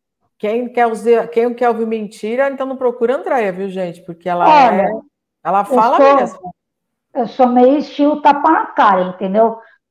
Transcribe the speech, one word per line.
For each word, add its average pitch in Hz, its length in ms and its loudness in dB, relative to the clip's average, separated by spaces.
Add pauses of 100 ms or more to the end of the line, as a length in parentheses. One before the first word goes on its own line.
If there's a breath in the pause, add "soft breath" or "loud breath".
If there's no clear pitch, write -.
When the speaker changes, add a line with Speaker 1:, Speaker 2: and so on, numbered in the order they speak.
(380)
Speaker 1:
Quem 233 340 -4
quer 240 160 0
user-, 226 420 0
quem 233 240 -2
quer 240 140 -2
ouvir 226 180 -2
mentira, 220 640 -4
então 269 160 -8
não 262 120 -8
procura 240 360 -2
a 285 40 -4
Andréia, 277 340 -2
viu, 185 180 -8
gente? 180 340 -8
Porque 180 260 -12
ela 175 160 0
Speaker 2:
Olha, 226 380 4
Speaker 1:
é, 202 80 -2 (520)
ela 185 160 0
Speaker 2:
eu 202 60 -2
Speaker 1:
fala 247 320 2
Speaker 2:
sou, 277 180 6
Speaker 1:
mesmo. 240 240 -2 (760)
Speaker 2:
eu 240 140 -4
sou 254 200 2
meio 247 300 4
estilo 294 440 -2
tapa 294 280 2
na 427 180 0
cara, 202 340 2
entendeu? 202 580 -2 (320 loud breath)